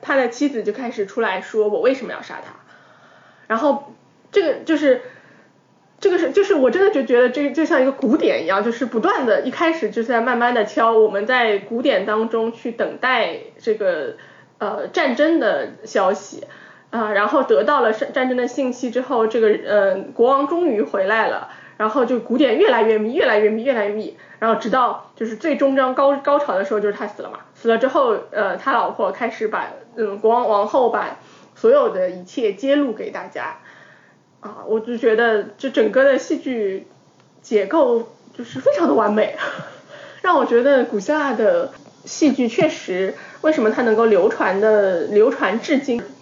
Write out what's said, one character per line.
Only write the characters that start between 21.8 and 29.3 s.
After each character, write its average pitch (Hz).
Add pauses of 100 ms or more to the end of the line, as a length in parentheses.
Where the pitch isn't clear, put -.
后 247
就 240
鼓 240
点 254
越 427
来 226
越 220
密， 220
越 330
来 214
越 214
密， 220
越 269
来 208
越 208
密， 214 (220)
然 226
后 214
直 226
到 240
就 226
是 220
最 285
终 269
章 262
高-， 277
高 285
潮 247
的 190
时 -
候， 214
就 208
是 202
他 214
死 -
了 -
嘛。 - (160)
死 -
了 226
之 262
后， 269 (140)
呃， 196
他 269
老 226
婆 202
开 240
始 220